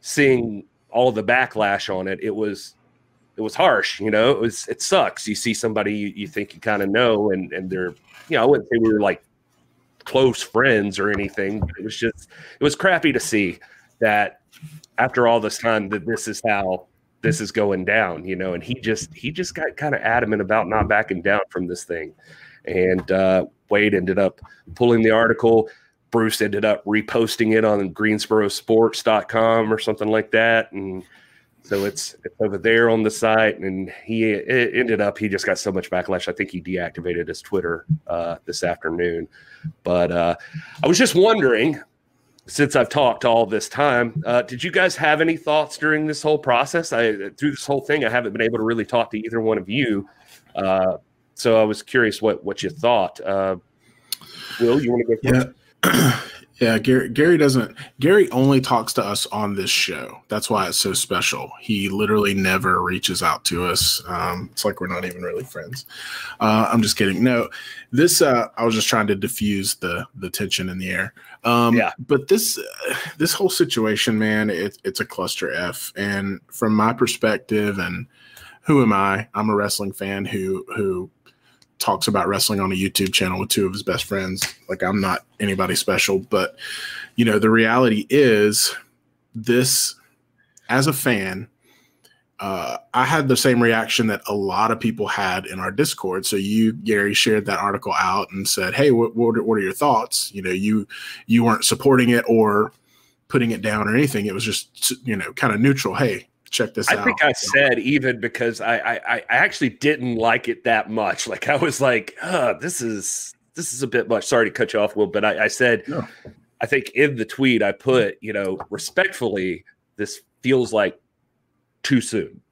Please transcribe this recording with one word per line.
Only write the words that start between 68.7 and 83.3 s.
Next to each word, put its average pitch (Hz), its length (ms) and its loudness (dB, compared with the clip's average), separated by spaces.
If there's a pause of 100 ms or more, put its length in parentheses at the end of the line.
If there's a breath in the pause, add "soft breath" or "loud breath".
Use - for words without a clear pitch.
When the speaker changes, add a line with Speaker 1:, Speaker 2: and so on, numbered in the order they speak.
Speaker 2:
just 110 140 0
trying 110 180 2
to 101 80 0
diffuse 98 640 -2
the, 87 280 -6 (120)
the 95 140 -10
tension 95 380 -4
in 92 100 -8
the 92 120 -6
air. 92 240 -4 (300 loud breath)
Um, 117 320 4
Speaker 1:
Yeah. 101 200 2
Speaker 2:
but 131 300 0
this, - 320 2
uh, - 360 -8 (240 loud breath)
this 160 140 0
whole 190 180 0
situation, 110 680 0
man, 107 320 2
it, 95 320 -4
it's 95 160 -6
a - 80 -4
cluster 90 480 -6
F. - 400 -6
And 98 460 -4 (100)
from 110 240 0
my 107 180 2
perspective, 107 840 0
and 90 260 -6 (580 loud breath)
who 143 200 4
am 110 100 4
I? 98 400 2
I'm 107 160 -2
a 107 60 2
wrestling 101 380 -2
fan 98 320 -6
who, 95 500 -6
who 92 340 -4 (720 soft breath)
talks 98 300 0
about 98 180 0
wrestling 98 320 0
on 95 140 -2
a - 20 -2
YouTube 95 400 -2
channel 92 240 0